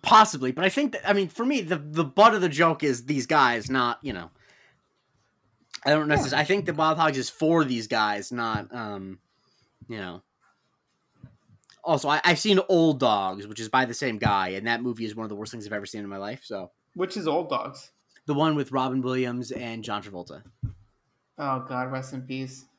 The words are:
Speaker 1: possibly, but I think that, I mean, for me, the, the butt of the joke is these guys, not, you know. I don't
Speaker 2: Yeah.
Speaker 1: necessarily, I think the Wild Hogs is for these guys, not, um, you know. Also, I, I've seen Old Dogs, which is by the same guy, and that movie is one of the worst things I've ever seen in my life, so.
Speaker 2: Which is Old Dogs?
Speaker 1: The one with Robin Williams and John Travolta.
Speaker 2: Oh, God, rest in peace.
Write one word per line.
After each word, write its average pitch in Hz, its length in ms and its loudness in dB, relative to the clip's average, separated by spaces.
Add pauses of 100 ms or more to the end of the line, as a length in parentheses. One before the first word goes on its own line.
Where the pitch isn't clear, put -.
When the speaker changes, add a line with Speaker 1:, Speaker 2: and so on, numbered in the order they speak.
Speaker 1:
possibly, 165 500 6
but 156 140 -2
I 196 40 4
think 277 240 -2
that, - 140 -6
I 202 60 4
mean, 196 140 2
for - 180 -6
me, 262 160 0
the, 170 160 -2
the 151 260 -2
butt 202 300 6
of 202 80 0
the 180 80 2
joke 160 320 2
is 123 240 0
these 135 220 -2
guys, 127 420 4
not, 123 320 0
you 139 100 -6
know. 87 200 -10 (1500)
I 139 60 2
don't 151 180 2
Speaker 2:
Yeah. 151 60 6
Speaker 1:
necessarily, 143 260 2
I 151 40 2
think 196 200 0
the 165 80 -2
Wild 156 240 2
Hogs 156 180 2
is 127 140 -4
for 160 340 2
these 120 220 -2
guys, 104 460 0
not, 110 420 -4
um, 101 460 -10 (680)
you 117 100 -10
know. 92 260 -10 (1600)
Also, 151 260 0
I, 147 140 2
I've 170 160 4
seen 202 200 4 (100)
Old 165 300 6
Dogs, 101 460 2
which 107 140 -14
is 113 100 -8
by 131 160 2
the 117 80 -8
same 117 240 -4
guy, 101 320 2
and 101 180 -6
that 117 140 0
movie 113 240 -6
is 107 100 -8
one 113 100 -8
of 101 40 -10
the 104 60 -8
worst 107 160 -10
things 110 160 -14
I've 104 60 -8
ever 101 120 -6
seen 104 180 -12
in 101 60 -10
my 98 80 -10
life, 104 280 -10
so. 95 260 -10 (240)
Speaker 2:
Which 180 220 -6
is 170 100 -4
Old 170 220 0
Dogs? - 420 -6 (340)
Speaker 1:
The 147 80 -2
one 151 220 2
with 143 160 -2
Robin 131 300 0
Williams 123 500 -4
and 117 320 -10
John 104 180 -6
Travolta. 87 420 -16 (920)
Speaker 2:
Oh, 135 300 -2
God, 127 240 -4
rest 131 220 -8
in 131 80 -8
peace. 131 440 -10 (120)